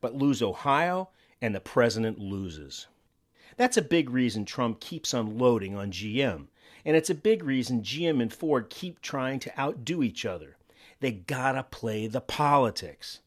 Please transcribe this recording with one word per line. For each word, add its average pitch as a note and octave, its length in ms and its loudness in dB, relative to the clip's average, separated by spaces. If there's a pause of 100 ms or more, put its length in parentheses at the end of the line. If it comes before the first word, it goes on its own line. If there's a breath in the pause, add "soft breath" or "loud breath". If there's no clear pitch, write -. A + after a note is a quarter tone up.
but A#2+ 140 -4
lose C#3 260 2
Ohio, D3+ 680 2 (320 soft breath)
and A2 120 -2
the F#2+ 60 -4
president A2+ 580 2
loses. F#2+ 680 -8 (720 soft breath)
That's B3 180 2
a G#3 60 4
big D#3 260 2
reason A#2+ 380 0
Trump A#2 340 -2
keeps - 320 -8
unloading A2 640 2
on G2+ 140 -4
G G#2 320 -2
M, E2+ 260 -2 (380 loud breath)
and D#3 100 4
it's D#3+ 140 4
a F3+ 40 2
big G#3 280 2
reason B2+ 400 0
G C#3 240 -4
M D3 160 2
and A2+ 100 -2
Ford D3 380 0
keep - 320 -12
trying C3 380 -4
to - 200 -10
outdo C#3+ 420 -2
each A#2 220 -2
other. E2+ 320 -8 (440 soft breath)
They C3 120 0
gotta C3 500 -2
play A2 440 -6
the A2+ 160 -4
politics. - 1040 0